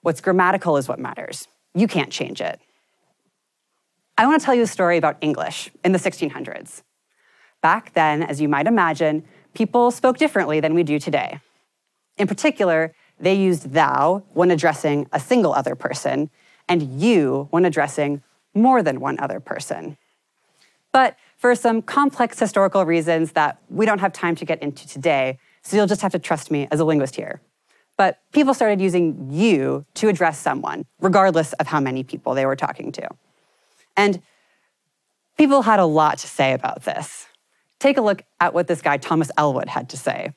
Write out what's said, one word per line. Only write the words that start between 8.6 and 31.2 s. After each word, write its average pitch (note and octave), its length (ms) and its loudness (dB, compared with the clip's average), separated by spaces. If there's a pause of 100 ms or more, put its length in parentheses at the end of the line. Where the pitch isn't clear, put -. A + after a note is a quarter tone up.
imagine, D#3+ 560 0 (300)
people A#3+ 380 2
spoke B3 260 0
differently F3 420 0
than D#3 140 0
we F3 100 2
do D3 140 -2
today. C#3+ 420 -4 (800)
In G3+ 100 0
particular, E3 680 0 (240)
they F#3+ 160 2
used F3+ 380 0
thou D3+ 500 2 (100)
when F3 160 4
addressing D3+ 600 0
a D3 80 -2
single F#3+ 340 2
other C3+ 220 -2
person C3+ 560 -4 (360)
and C#3+ 340 -2
you C#3+ 500 2
when F3 140 4
addressing C#3+ 580 -2 (300)
more A#3 300 4
than C3 160 -2
one C3+ 200 -6
other C3+ 200 -6
person. - 580 -10 (920)
But C4 240 4 (220)
for A#3+ 180 4
some A3+ 260 0
complex C4+ 560 0
historical G3 480 2
reasons E3 460 0
that D3 280 -2 (100)
we G#3+ 160 0
don't G#3 140 0
have F#3 120 -2
time E3+ 240 -4
to D#3+ 100 -12
get D#3 160 -4
into C#3+ 240 -10
today, C3+ 540 -2 (220)
so - 160 -4
you'll G#3 100 4
just G3+ 140 -2
have G3 100 -2
to F3 80 -4
trust - 320 -6
me C#3+ 180 -2
as D#3 120 0
a - 20 2
linguist D3 320 0
here. - 240 -10 (560)
But F#3+ 240 2 (140)
people C4+ 200 4
started G#3 280 2
using E3+ 500 0
you C#3+ 600 0
to G#3+ 160 0
address E3 280 0
someone, - 480 -6 (140)
regardless F#3 540 4